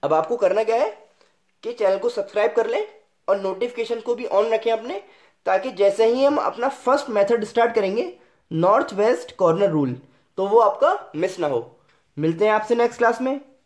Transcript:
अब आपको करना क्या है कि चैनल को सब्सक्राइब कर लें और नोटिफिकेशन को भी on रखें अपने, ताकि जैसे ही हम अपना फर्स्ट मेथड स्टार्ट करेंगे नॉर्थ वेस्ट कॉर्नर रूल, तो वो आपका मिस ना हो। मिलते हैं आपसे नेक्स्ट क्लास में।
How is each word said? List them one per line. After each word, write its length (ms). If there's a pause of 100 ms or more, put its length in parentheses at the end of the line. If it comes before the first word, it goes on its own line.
अब 100
आपको 240
करना 260
क्या 120
है 200 (680)
कि 100
चैनल 240
को 120
सब्सक्राइब 460
कर 140
लें 160 (420)
और 140
नोटिफिकेशन 600
को 140
भी 120
on 260
रखें 180
अपने, 300 (440)
ताकि 280
जैसे 320
ही 200
हम 120
अपना 320
फर्स्ट 400
मेथड 360
स्टार्ट 300
करेंगे 380 (380)
नॉर्थ 420
वेस्ट 420
कॉर्नर 340
रूल, 260 (420)
तो 100
वो 120
आपका 560
मिस 240
ना 80
हो। 320 (380)
मिलते 280
हैं 60
आपसे 240
नेक्स्ट 220
क्लास 240
में। 180 (260)